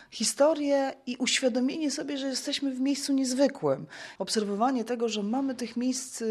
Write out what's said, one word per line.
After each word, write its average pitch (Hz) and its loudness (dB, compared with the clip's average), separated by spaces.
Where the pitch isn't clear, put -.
historię 277 2
i 247 -6
uświadomienie 254 2
sobie, 285 -4
że 269 -2
jesteśmy 277 -2
w 254 -4
miejscu 277 0
niezwykłym. 254 2
Obserwowanie 214 0
tego, 240 -2
że 214 -4
mamy 254 -2
tych 233 -6
miejsc 254 -4